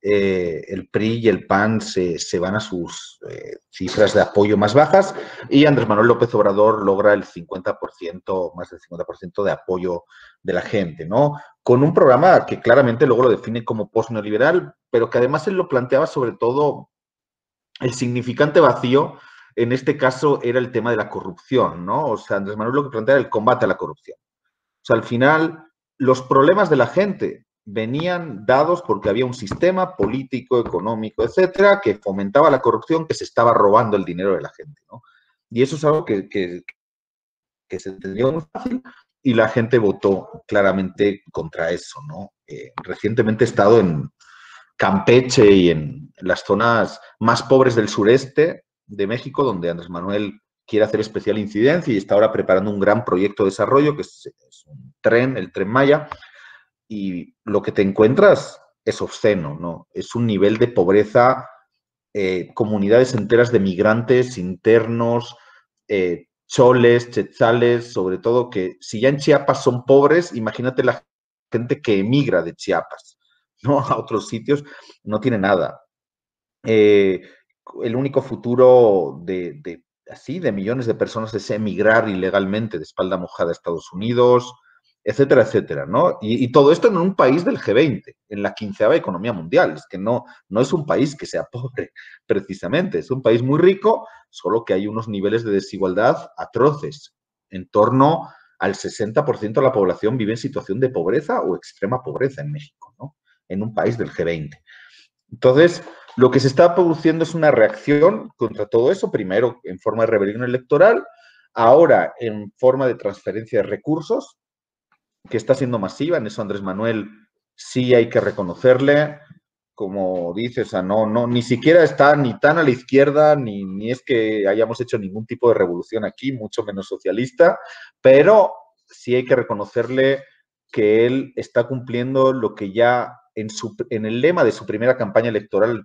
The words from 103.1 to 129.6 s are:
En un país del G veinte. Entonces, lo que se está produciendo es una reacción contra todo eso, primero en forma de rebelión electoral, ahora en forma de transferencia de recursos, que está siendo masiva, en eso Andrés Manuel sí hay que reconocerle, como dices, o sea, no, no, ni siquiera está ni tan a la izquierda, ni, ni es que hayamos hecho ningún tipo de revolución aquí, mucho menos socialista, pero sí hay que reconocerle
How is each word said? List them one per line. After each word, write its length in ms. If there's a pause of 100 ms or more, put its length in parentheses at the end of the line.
En 140
un 100
país 240
del 140
G 140
veinte. 380 (680)
Entonces, 520 (340)
lo 140
que 100
se 80
está 260
produciendo 480
es 120
una 160
reacción 840
contra 300
todo 260
eso, 180
primero 520
en 160
forma 240
de 60
rebelión 340
electoral, 640 (480)
ahora 640
en 400
forma 280
de 100
transferencia 640
de 60
recursos, 720 (880)
que 80
está 180
siendo 240
masiva, 380
en 100
eso 140
Andrés 220
Manuel 480 (440)
sí 400
hay 140
que 120
reconocerle, 1000 (560)
como 600
dices, 340
o 20
sea, 120
no, 240
no, 200
ni 160
siquiera 420
está 320
ni 220
tan 180
a 60
la 80
izquierda, 640
ni, 280
ni 260
es 120
que 460
hayamos 320
hecho 180
ningún 280
tipo 220
de 60
revolución 520
aquí, 260
mucho 300
menos 240
socialista, 720 (420)
pero 520 (340)
sí 280
hay 120
que 100
reconocerle 880 (480)